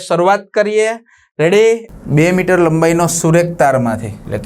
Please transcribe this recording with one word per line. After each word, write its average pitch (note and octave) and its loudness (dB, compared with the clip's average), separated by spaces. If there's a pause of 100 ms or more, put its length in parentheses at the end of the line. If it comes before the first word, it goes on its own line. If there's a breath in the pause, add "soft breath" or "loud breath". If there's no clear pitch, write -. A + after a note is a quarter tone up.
શરૂઆત F#3 0 (140)
કરીએ. G#3+ 0 (540 soft breath)
રેડી? G#3 4 (460)
બે D#3 4 (120)
મીટર F#3 0
લંબાઈનો E3 0 (140)
સુરેખ E3+ 0
તારમાંથી, A#2+ -2 (140)
એટલે - -8